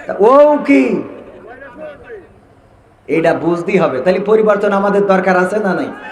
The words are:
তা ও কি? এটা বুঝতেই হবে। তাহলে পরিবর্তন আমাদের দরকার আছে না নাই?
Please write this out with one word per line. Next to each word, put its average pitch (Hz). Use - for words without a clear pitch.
তা -
ও 285
কি? 262
এটা 160
বুঝতেই 170
হবে। 139
তাহলে 190
পরিবর্তন 208
আমাদের 202
দরকার 185
আছে 185
না 190
নাই? 143